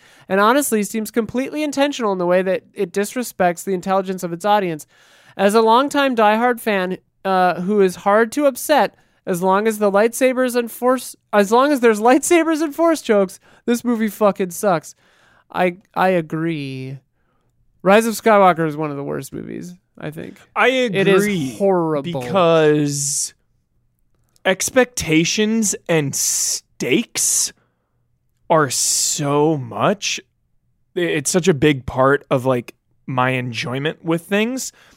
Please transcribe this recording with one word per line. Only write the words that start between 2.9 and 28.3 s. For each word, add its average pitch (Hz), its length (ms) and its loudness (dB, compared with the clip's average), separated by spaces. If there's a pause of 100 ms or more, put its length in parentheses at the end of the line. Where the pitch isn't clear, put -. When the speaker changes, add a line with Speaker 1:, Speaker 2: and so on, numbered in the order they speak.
Speaker 1:
disrespects 196 720 -4
the 196 100 -4
intelligence 190 480 -4
of 170 100 -8
its 170 120 -12
audience. 196 420 0 (500)
As 202 160 2
a 226 80 4
longtime 269 540 2
diehard 226 440 2
fan, 185 380 -2 (260)
uh, 185 380 2
who 202 200 2
is 185 160 2
hard 220 340 2
to 285 160 0
upset, 254 480 0 (360)
as 175 100 -2
long 190 260 2
as 214 120 -2
the 208 120 2
lightsabers 240 640 0
and 233 160 -2
force, 247 440 -2 (180)
as 208 180 4
long 262 200 4
as 277 80 2
there's 226 200 4
lightsabers 302 640 2
and 302 140 -4
force 330 260 2
chokes, 196 380 0 (260)
this 233 180 -2
movie 226 260 -2
fucking 196 420 0
sucks. 170 420 -2 (580)
I, 180 260 -2 (180)
I 185 140 2
agree. 151 920 -4 (840)
Rise 208 240 4
of 226 80 -2
Skywalker 185 540 4
is 147 100 -6
one 151 140 -6
of 139 60 -10
the 143 60 -10
worst 143 300 -10
movies, 57 400 -14 (240)
I 156 140 -12
think. 160 240 -14 (200)
Speaker 2:
I 220 140 4
Speaker 1:
It 233 380 0
is 196 160 4
Speaker 2:
agree, 160 340 -2
Speaker 1:
horrible. 165 640 -2
Speaker 2:
because 151 1120 2 (1120)
expectations 202 1300 0 (120)
and 151 280 0
stakes - 1400 -4 (960)